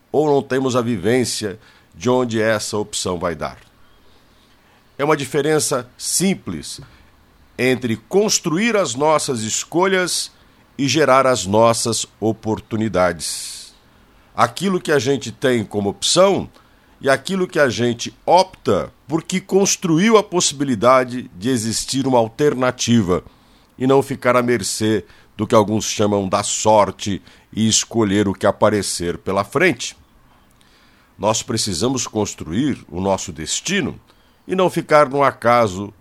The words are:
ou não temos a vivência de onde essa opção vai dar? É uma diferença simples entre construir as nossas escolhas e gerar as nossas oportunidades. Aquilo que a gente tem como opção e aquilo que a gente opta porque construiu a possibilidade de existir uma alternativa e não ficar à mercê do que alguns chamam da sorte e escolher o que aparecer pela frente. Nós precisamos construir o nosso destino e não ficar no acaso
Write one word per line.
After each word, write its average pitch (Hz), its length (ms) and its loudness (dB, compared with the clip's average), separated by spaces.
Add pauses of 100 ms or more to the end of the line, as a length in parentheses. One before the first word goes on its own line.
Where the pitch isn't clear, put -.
(120)
ou 151 160 2
não 143 140 4
temos 127 340 -2
a 127 60 2
vivência 110 760 -2 (340)
de 82 160 -4
onde 123 320 0
essa 110 360 -2
opção 101 420 -4
vai 87 160 -4
dar? 71 220 -10 (1400)
É 135 60 -2
uma 151 140 2
diferença 139 800 -2
simples 120 840 -4 (760)
entre 120 400 0
construir 202 800 0
as 151 180 -2
nossas 147 460 0
escolhas 180 920 -2 (460)
e 139 100 -2
gerar 131 380 4
as 127 200 0
nossas 113 600 2 (140)
oportunidades. 101 1500 -4 (600)
Aquilo 165 440 0
que 170 120 -4
a 143 80 4
gente 123 320 -2
tem 123 340 0
como 101 240 -2
opção 165 580 2 (540)
e 127 80 -2
aquilo 180 380 0
que 170 120 -4
a 143 100 4
gente 117 440 -2 (120)
opta 127 680 0 (140)
porque 165 340 -4
construiu 190 760 2
a 208 60 6
possibilidade 127 1120 0
de 92 140 -6
existir 123 560 -2
uma 127 140 4
alternativa 117 1040 0 (540)
e 131 100 -2
não 135 160 4
ficar 127 320 0
à 123 80 2
mercê 113 640 0 (300)
do 104 120 -4
que - 80 2
alguns 107 300 4
chamam 104 420 0
da 101 160 0
sorte 101 760 0 (320)
e 110 140 0
escolher 104 600 2
o 98 60 0
que - 120 -4
aparecer 98 720 0
pela 98 260 -2
frente. 143 520 -2 (1200)
Nós 107 240 0
precisamos 110 640 -4
construir 117 840 -4
o 80 120 -10
nosso 95 300 -2
destino 85 680 -6 (480)
e - 80 -4
não 185 140 2
ficar 151 400 4
no 139 140 0
acaso 113 760 2